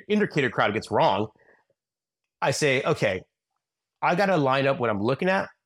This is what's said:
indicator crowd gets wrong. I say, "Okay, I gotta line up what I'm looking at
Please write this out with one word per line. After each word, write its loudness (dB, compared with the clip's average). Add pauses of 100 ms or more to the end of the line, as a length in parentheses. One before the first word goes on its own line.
indicator 0
crowd 0
gets -6
wrong. 2 (1120)
I 0
say, 0
"Okay, 0 (800)
I 0
gotta 2
line 2
up 0
what 0
I'm -2
looking -2
at 0 (180)